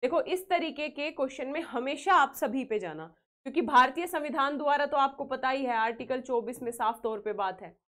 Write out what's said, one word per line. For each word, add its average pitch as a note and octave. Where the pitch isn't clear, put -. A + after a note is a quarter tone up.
देखो, C#4
इस F4+
तरीके D#4+
के D4
क्वेश्चन C4+
में D4
हमेशा C#4+
आप C4+
सभी C4
पे A3+
जाना, D#3+
क्योंकि C#4
भारतीय C#4+
संविधान D4
द्वारा C#4+
तो D4
आपको C#4
पता C4+
ही C4+
है, A#3+
आर्टिकल A#3
चौबीस B3
में A#3
साफ A#3
तौर A3
पे G#3
बात F#3+
है। E3+